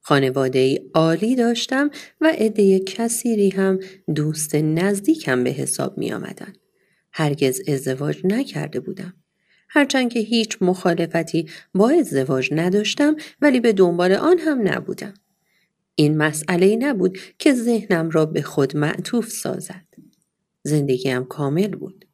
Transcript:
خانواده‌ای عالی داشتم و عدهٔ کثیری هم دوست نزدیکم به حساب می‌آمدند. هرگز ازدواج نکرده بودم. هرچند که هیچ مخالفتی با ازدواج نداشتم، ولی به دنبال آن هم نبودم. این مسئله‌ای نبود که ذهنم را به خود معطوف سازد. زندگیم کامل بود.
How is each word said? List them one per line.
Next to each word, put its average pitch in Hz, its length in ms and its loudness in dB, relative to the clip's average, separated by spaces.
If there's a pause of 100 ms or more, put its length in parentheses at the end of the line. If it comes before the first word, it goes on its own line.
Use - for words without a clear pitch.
خانواده‌ای 131 800 2 (140)
عالی 170 420 2
داشتم 247 540 0 (300)
و 320 180 4
عدهٔ 202 400 4
کثیری 220 720 0
هم 190 280 0 (360)
دوست 151 400 -4
نزدیکم 165 920 0
به 127 60 0
حساب 139 480 -6
می‌آمدند. - 600 -8 (540)
هرگز 139 560 0
ازدواج 139 560 -4
نکرده 185 560 -4
بودم. - 340 -12 (540)
هرچند 269 420 2
که 233 100 -2
هیچ 220 400 -2
مخالفتی 170 880 0 (260)
با 208 160 4
ازدواج 139 640 2
نداشتم، 208 640 0 (260)
ولی 262 180 4
به 226 120 4
دنبال 180 400 4
آن 330 260 4
هم 277 300 0
نبودم. - 460 -6 (840)
این 151 160 4
مسئله‌ای 170 600 2
نبود 208 420 -2 (200)
که 285 160 4
ذهنم 208 560 0
را 156 160 2
به 160 160 -4
خود 143 340 -2
معطوف 170 540 -2
سازد. - 540 -10 (800)
زندگیم 131 640 -2
کامل 147 440 -2
بود. - 460 -12